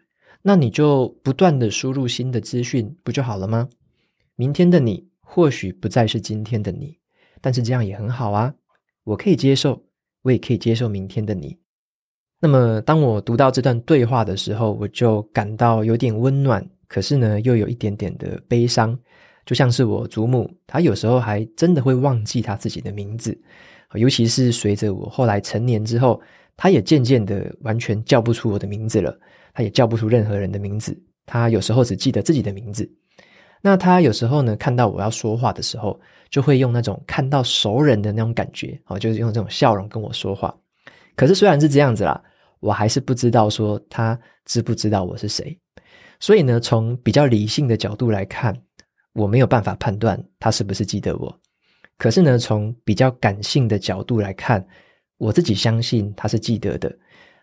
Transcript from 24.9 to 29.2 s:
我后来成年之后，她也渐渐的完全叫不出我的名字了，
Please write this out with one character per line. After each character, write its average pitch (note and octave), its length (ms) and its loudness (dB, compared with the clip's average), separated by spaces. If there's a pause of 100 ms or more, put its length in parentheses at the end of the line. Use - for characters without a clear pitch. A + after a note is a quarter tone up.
我 F#2+ 160 -10
后 - 160 -2
来 G2+ 160 2
成 A2 240 -4
年 A2 180 0
之 A#2 140 -2
后， B2 240 2 (340)
她 F3+ 140 0
也 E3 100 4
渐 C3 240 2
渐 A#2+ 220 2
的 F#2+ 260 -4 (100)
完 A2+ 180 -2
全 A2 240 -4
叫 A#2+ 180 4
不 A#2 100 0
出 A#2 200 -2
我 G2 80 -2
的 F#2+ 80 -6
名 G#2+ 200 -8
字 A2+ 140 2
了， C2+ 180 -4 (320)